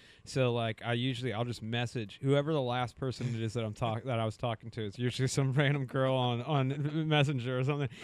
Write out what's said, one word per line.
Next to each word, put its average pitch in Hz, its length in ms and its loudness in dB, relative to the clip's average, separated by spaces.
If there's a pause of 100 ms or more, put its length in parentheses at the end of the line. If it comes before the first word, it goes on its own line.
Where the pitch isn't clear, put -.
(240)
So, 127 280 2
like, 117 320 -2
I 120 100 0
usually, 123 380 -2
I'll 113 120 -2
just 120 180 -6
message 117 580 -4
whoever 143 320 4
the 151 80 2
last 123 360 -2
person 123 360 -2
it 113 80 -2
is 110 120 0
that 117 120 -2
I'm 107 100 -4
talk-, 117 300 -2
that 123 140 0
I 113 60 0
was 107 120 -2
talking 117 340 -4
to. 110 140 -6
It's 101 140 -6
usually 123 300 0
some 135 240 2
<laughs> 123 40 -2
random 143 300 2
girl 131 300 2
on, 123 260 2
on 143 640 0
Messenger 135 540 2
or - 40 2
something, 143 240 0 (160)